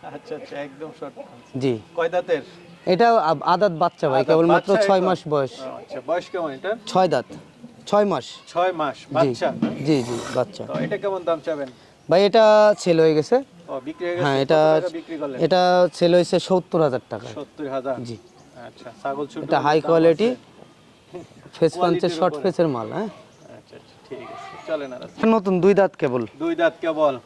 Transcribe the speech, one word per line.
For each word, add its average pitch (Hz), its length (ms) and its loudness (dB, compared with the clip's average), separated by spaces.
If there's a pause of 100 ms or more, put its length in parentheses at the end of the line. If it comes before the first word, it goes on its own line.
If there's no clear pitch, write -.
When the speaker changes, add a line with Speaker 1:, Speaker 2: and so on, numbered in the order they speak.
(140)
Speaker 1:
আচ্ছা, 147 240 -14
আচ্ছা, 143 160 -16 (120)
একদম 143 240 -16 (100)
শর্ট 139 160 -14
পাঁচ। - 260 -20 (200)
Speaker 2:
জি। 131 100 0 (240)
Speaker 1:
কয় 165 180 0
দাঁতের? 175 280 -2 (500)
Speaker 2:
এটা 202 140 4 (240)
আ-, 147 140 -2 (100)
আদাত 185 280 2
বাচ্চা, 170 260 -2
ভাই, 131 120 2
Speaker 1:
আদাত 131 80 -2
Speaker 2:
কেবলমাত্র 170 420 4
Speaker 1:
বাচ্চা, 202 160 4
Speaker 2:
ছয় 196 120 4
Speaker 1:
এই 180 60 0
তো। 185 40 2
Speaker 2:
মাস 180 120 0 (120)
বয়স। 139 220 -2 (260)
Speaker 1:
আচ্ছা, - 180 -14 (100)
বয়স 170 240 -4
কেমন 165 260 -6
এটা? 185 120 -6 (200)
Speaker 2:
ছয় 185 240 2
দাঁত। 120 140 -2 (600)
ছয় 208 220 4
মাস। 160 140 -4 (260)
Speaker 1:
ছয় 180 280 0
মাস 143 180 -4
Speaker 2:
জি। - 160 -16
Speaker 1:
বাচ্চা? 143 340 0 (380)
Speaker 2:
জি, 151 100 2 (120)
জি, 120 80 -6 (180)
বাচ্চা। 123 320 -4
Speaker 1:
তো 135 80 -12 (100)
এটা 196 180 -6
কেমন 190 260 -4
দাম 165 180 0
চাবেন? 147 220 -6 (400)
Speaker 2:
ভাই, 170 200 4
এটা 220 160 6 (380)
সেল 165 180 2
হয়ে 160 180 6
গেছে। 156 180 0 (320)
Speaker 1:
ও, 143 60 -8 (120)
বিক্রি 160 200 -10
হয়ে 175 100 -4
গেছে? 180 80 -2
Speaker 2:
হ্যাঁ, 170 140 0
Speaker 1:
কত 139 60 0
Speaker 2:
এটা, 156 160 4 (140)
Speaker 1:
টাকা 165 240 0
বিক্রি 165 240 -12
করলেন? 139 220 -8
Speaker 2:
এটা 180 160 2 (380)
সেল 175 160 2
হয়েছে 180 220 2 (120)
সত্তর 180 380 0
হাজার 123 160 -2 (100)
টাকা। 113 220 -10
Speaker 1:
সত্তর 139 320 -12 (100)
হাজার। 131 200 -6 (120)
Speaker 2:
জি। 113 80 -12 (520)
Speaker 1:
আচ্ছা, - 200 -20 (140)
ছাগল 139 300 -6
ছোট 160 120 -10
Speaker 2:
এটা 147 140 0
Speaker 1:
হলে 131 80 -2
Speaker 2:
হাই 151 120 4
Speaker 1:
দাম - 100 -2
Speaker 2:
কোয়ালিটি। 165 400 4
Speaker 1:
আছে। 254 80 -2 (1200)
Speaker 2:
ফেস 160 160 2
পাঞ্চের - 60 -10
Speaker 1:
কোয়ালিটির 175 400 2
Speaker 2:
শর্ট 170 160 0
Speaker 1:
উপরে। 143 100 -8
Speaker 2:
ফেসের 170 300 0
মাল, 113 220 -6
হ্যাঁ? 208 120 -6
Speaker 1:
আচ্ছা, - 720 -20
আচ্ছা, - 140 -20 (140)
ঠিক 120 260 -16
আছে, - 140 -18 (180)
চলেন 285 260 -6
আর - 120 -14
আছে। - 120 -20 (180)
Speaker 2:
নতুন 196 260 0
দুই 196 140 6
দাঁত 190 260 4
কেবল। 123 220 0 (160)
Speaker 1:
দুই 330 220 -2
দাঁত 330 200 2
কেবল। 311 340 0 (120)